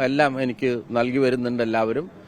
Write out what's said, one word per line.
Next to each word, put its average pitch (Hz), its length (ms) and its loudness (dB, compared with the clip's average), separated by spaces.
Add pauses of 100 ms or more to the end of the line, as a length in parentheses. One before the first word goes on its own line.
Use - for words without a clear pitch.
എല്ലാം 135 380 2
എനിക്ക് 123 400 -2 (100)
നൽകി 123 260 0
വരുന്നുണ്ട് 123 460 0
എല്ലാവരും. 113 480 0 (160)